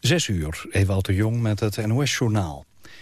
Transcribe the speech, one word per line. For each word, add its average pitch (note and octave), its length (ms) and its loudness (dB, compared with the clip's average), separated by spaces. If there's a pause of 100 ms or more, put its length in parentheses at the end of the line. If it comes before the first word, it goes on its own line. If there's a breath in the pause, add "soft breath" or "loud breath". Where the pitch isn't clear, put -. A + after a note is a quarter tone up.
Zes D#3+ 240 2
uur, D#2 420 -4
Ewout F#2+ 360 2
de G2 80 2
Jong A2+ 260 2
met G#2+ 200 0
het G#2 160 0
N G#2+ 140 -2
O C3 140 2
S-journaal. G2+ 600 0 (380 loud breath)